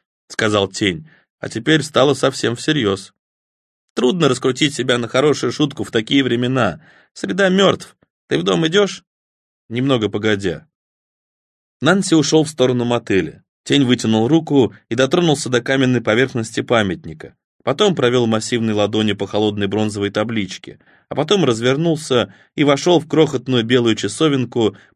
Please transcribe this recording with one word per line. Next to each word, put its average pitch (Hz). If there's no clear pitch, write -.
сказал 104
Тень, 90
"а -
теперь 156
стало 135
совсем 127
всерьёз". 110
"Трудно 196
раскрутить 127
себя 123
на 117
хорошую 131
шутку 147
в -
такие 123
времена. 120
Среда 196
мёртв. 185
Ты 143
в 170
дом 175
идёшь?" 190
"Немного 123
погодя". 101
Нанси 185
ушёл 156
в 156
сторону 127
мотеля. 113
Тень 139
вытянул 117
руку 151
и 120
дотронулся 135
до 123
каменной 127
поверхности 113
памятника. 90
Потом 185
провёл 123
массивной 113
ладонью 104
по 101
холодной 104
бронзовой 104
табличке, 107
а -
потом 156
развернулся 131
и -
вошёл 147
в -
крохотную 135
белую 117
часовенку 120